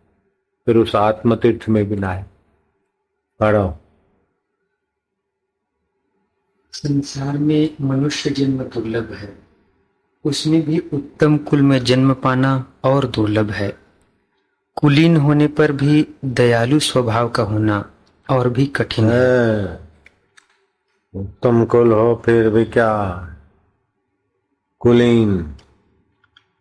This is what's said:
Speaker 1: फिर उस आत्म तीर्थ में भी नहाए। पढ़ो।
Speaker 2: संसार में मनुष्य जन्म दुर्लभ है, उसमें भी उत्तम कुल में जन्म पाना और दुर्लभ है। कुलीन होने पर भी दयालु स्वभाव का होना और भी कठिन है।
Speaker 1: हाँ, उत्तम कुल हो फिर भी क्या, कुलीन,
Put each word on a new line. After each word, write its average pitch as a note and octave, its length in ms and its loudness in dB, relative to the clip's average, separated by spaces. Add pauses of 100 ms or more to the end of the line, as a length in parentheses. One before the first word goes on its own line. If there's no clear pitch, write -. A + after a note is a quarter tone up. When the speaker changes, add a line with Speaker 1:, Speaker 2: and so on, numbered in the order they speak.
(640)
Speaker 1:
फिर A#2 100 2
उस A2+ 200 2
आत्म A2 400 0
तीर्थ A2 320 -2
में G#2+ 200 0
भी G#2 80 -6
नहाए। F#2+ 300 -6 (1120)
पढ़ो। G#2 380 0 (3000)
Speaker 2:
संसार C#3+ 640 -6
में D3+ 420 0
मनुष्य C#3 500 -2
जन्म C3+ 320 -2
दुर्लभ A2+ 500 -8
है, G2+ 260 -16 (840)
उसमें D#3 380 -2
भी D3+ 160 -4
उत्तम D3+ 600 -2
कुल D3 240 -4
में C3+ 220 2
जन्म C3 300 2
पाना C3 580 -2 (120)
और C3+ 220 0
दुर्लभ G#2+ 440 -2
है। G2 280 -8 (960)
कुलीन D#3 420 4
होने D3 300 2
पर D3 260 0
भी D3 520 0
दयालु A#2+ 540 2
स्वभाव A#2+ 500 -2
का A#2+ 140 -4
होना G#2+ 500 -2 (380)
और B2+ 180 0
भी B2+ 180 0
कठिन A2 440 -2
है। - 20 2
Speaker 1:
हाँ, A#2 680 0 (1300)
उत्तम A#2 500 0
कुल A#2+ 280 4
हो A2+ 340 2
फिर A2+ 240 4
भी A2 140 2
क्या, A2+ 260 0 (1900)
कुलीन, A#2 640 2 (1200)